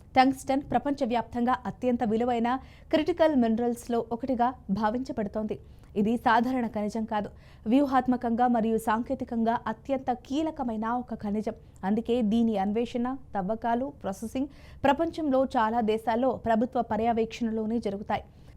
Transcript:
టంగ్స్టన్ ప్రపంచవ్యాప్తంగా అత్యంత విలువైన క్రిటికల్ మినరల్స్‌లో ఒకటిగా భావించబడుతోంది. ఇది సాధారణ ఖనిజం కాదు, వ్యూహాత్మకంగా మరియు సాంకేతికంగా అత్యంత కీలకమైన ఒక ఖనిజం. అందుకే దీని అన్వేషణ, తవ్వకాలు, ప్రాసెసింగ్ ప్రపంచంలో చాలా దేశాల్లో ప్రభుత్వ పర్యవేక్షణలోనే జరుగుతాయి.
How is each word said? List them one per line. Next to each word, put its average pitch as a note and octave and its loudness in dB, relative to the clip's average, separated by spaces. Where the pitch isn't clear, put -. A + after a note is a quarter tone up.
టంగ్స్టన్ C4+ 4
ప్రపంచవ్యాప్తంగా A#3+ 0
అత్యంత A#3+ 0
విలువైన A#3 0
క్రిటికల్ D#4 4
మినరల్స్‌లో A#3 0
ఒకటిగా A#3 0
భావించబడుతోంది. G#3+ -2
ఇది G#3+ 2
సాధారణ A#3+ 2
ఖనిజం G#3+ -4
కాదు, G#3+ -4
వ్యూహాత్మకంగా B3+ 2
మరియు A3+ 2
సాంకేతికంగా A3+ -2
అత్యంత C4 -4
కీలకమైన C4 -4
ఒక A#3+ -4
ఖనిజం. G#3+ -4
అందుకే A3+ 2
దీని A3+ 2
అన్వేషణ, A#3+ -2
తవ్వకాలు, A3+ -2
ప్రాసెసింగ్ A#3 -4
ప్రపంచంలో C#4+ 2
చాలా A#3 0
దేశాల్లో A3+ 2
ప్రభుత్వ A#3 0
పర్యవేక్షణలోనే A3 -2
జరుగుతాయి. G#3 -4